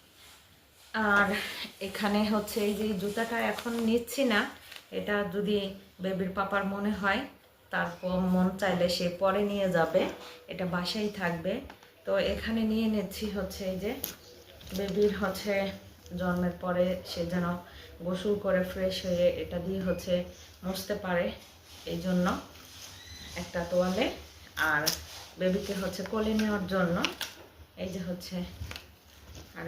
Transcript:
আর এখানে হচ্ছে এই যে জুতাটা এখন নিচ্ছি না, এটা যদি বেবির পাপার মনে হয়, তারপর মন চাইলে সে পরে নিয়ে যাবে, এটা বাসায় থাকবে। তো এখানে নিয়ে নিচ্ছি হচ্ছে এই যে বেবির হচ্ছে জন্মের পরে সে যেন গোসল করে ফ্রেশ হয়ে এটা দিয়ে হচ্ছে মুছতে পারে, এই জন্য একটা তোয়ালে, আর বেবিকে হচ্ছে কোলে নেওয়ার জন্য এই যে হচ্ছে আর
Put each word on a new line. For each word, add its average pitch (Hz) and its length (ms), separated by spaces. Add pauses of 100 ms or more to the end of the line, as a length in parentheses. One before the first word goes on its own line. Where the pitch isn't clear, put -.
(1080)
আর 202 180 (600)
এখানে 208 320 (140)
হচ্ছে 208 240 (100)
এই 214 120
যে 214 80 (140)
জুতাটা 226 360 (140)
এখন 233 220 (140)
নিচ্ছি 233 340 (120)
না, 202 60 (600)
এটা 202 160 (200)
যদি 208 220 (460)
বেবির 185 340
পাপার 196 240 (140)
মনে 202 160 (100)
হয়, 202 200 (500)
তারপর 180 440 (180)
মন 185 140 (140)
চাইলে 180 260 (100)
সে 180 80 (160)
পরে 196 200 (100)
নিয়ে 202 160 (100)
যাবে, 165 240 (500)
এটা 175 140 (100)
বাসায় 208 340 (100)
থাকবে। 170 340 (520)
তো 190 60 (220)
এখানে 220 280 (100)
নিয়ে 220 240
নিচ্ছি 196 300 (120)
হচ্ছে 185 240 (100)
এই 185 120
যে 214 80 (840)
বেবির 202 340 (100)
হচ্ছে 196 320 (680)
জন্মের 180 440
পরে 180 220 (260)
সে 175 100 (120)
যেন 175 120 (600)
গোসল 185 280 (120)
করে 185 160 (100)
ফ্রেশ 185 240 (100)
হয়ে 175 220 (160)
এটা 175 220
দিয়ে 190 220
হচ্ছে 175 260 (500)
মুছতে 190 320 (100)
পারে, 180 200 (680)
এই 170 140
জন্য 180 200 (1160)
একটা 180 180 (120)
তোয়ালে, 185 340 (640)
আর 151 120 (580)
বেবিকে 190 420
হচ্ছে 180 200 (100)
কোলে 220 300
নেওয়ার 208 320
জন্য 175 220 (880)
এই 190 100
যে 190 140
হচ্ছে 180 300 (1200)
আর 170 100